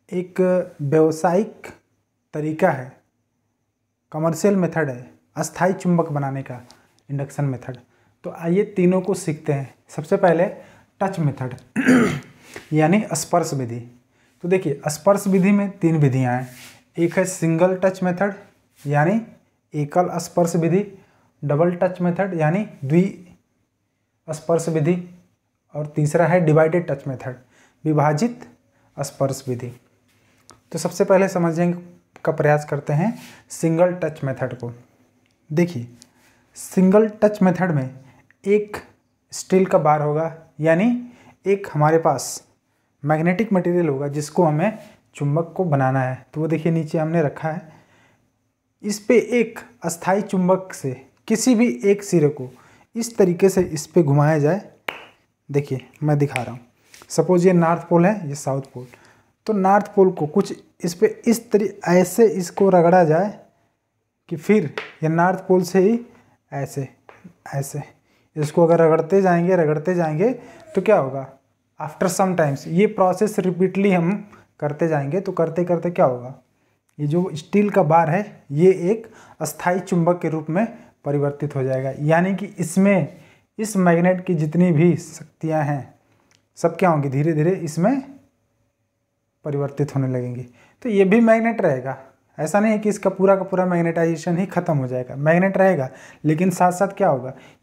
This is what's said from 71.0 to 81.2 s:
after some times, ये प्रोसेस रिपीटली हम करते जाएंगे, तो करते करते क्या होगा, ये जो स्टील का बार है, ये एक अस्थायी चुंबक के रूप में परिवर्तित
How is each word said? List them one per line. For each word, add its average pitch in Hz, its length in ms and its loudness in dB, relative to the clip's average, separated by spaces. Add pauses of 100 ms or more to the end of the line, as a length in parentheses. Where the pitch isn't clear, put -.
after 175 340 -4
some 185 200 0
times, 143 300 0
ये 170 200 2
प्रोसेस 196 520 0
रिपीटली 185 540 0
हम 175 380 -2 (300)
करते 151 280 -2
जाएंगे, 147 320 -2
तो 185 120 -6
करते 170 320 -2
करते 175 260 -2
क्या 175 160 2
होगा, 123 280 -4 (640)
ये 147 60 -4
जो 175 280 -2
स्टील 202 360 0
का 196 120 2
बार 160 280 4
है, 202 400 -6
ये 170 220 4
एक 180 380 -2 (300)
अस्थायी 180 400 -2
चुंबक 175 420 0
के 165 60 -2
रूप 156 220 -6
में - 280 -2 (260)
परिवर्तित 143 520 -2